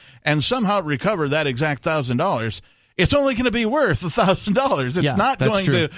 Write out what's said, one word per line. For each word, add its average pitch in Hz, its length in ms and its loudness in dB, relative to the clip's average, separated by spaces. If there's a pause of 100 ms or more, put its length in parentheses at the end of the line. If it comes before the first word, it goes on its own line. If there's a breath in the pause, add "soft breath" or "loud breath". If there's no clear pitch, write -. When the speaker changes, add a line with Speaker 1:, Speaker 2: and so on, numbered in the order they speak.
(220 loud breath)
Speaker 1:
and 147 200 0
somehow 208 400 0
recover 156 460 -2
that 151 180 0
exact 139 360 -2
thousand 143 360 -2
dollars, 131 420 -2 (360 soft breath)
it's 180 180 2
only 277 200 2
gonna 247 160 0
be 226 160 0
worth 220 380 0
a 170 60 -4
thousand 190 440 0
dollars. 160 420 0
It's 170 100 0
Speaker 2:
Yeah, 135 80 0
Speaker 1:
not 240 240 0
Speaker 2:
that's - 120 2
Speaker 1:
going 196 140 0
Speaker 2:
true. 160 240 2
Speaker 1:
to - 100 -20